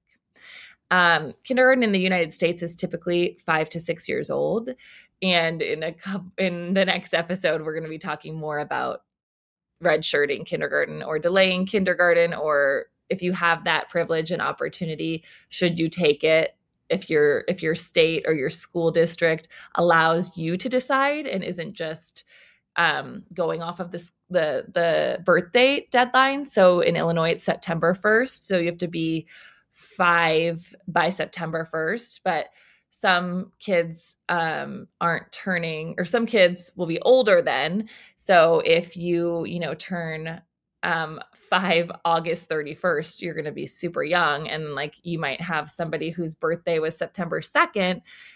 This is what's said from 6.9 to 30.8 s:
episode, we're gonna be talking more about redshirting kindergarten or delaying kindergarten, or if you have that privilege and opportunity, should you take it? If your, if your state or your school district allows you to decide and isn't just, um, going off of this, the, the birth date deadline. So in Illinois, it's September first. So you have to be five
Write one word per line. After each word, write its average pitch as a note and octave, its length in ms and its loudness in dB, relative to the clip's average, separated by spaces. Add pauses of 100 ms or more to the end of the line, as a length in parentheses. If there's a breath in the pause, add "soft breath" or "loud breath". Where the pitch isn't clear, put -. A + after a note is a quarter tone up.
episode, E3+ 480 -2
we're D#3 120 -6
gonna D#3+ 140 -6
be D#3+ 80 -10
talking D#3 380 -10
more D3+ 240 -6
about C3 460 -6 (800)
redshirting D#3 600 0
kindergarten D3+ 580 -4
or D#3 160 -4
delaying F#3 480 2
kindergarten, F3 680 2
or C#3+ 520 0 (220)
if F#3+ 140 -4
you F3+ 100 0
have E3+ 320 0
that D#3+ 240 0
privilege E3 420 -2
and E3 120 -2
opportunity, D#3+ 840 -6 (240 loud breath)
should E3+ 300 -2
you E3 100 0
take D#3 340 2
it? D#3+ 340 2 (340)
If F#3+ 180 -2
your, D3 400 2
if F#3 140 -4
your D#3+ 140 0
state E3 500 0
or D#3+ 80 2
your D3 160 -2
school E3 400 -2
district E3 580 0 (280 loud breath)
allows E3 600 2
you E3 200 -2
to B3 120 -8
decide C#4 580 0
and F#3+ 160 -4
isn't E3+ 320 -8
just, - 500 -12 (520 soft breath)
um, C#3 480 0 (100)
going E3 280 -2
off E3+ 180 -8
of F3 100 -8
this, F3 220 -12 (160)
the, D#3+ 360 0 (100)
the D#3 500 2
birth F3+ 280 2
date C4 380 4
deadline. C4 560 4
So F3+ 340 6
in E3+ 160 2
Illinois, E3 340 0
it's E3+ 140 -4
September E3+ 500 0
first. A3 520 0
So F#3+ 120 0
you E3+ 80 0
have E3+ 120 -4
to F3 100 -4
be E3 380 -4 (460 loud breath)
five E3+ 1040 0 (120)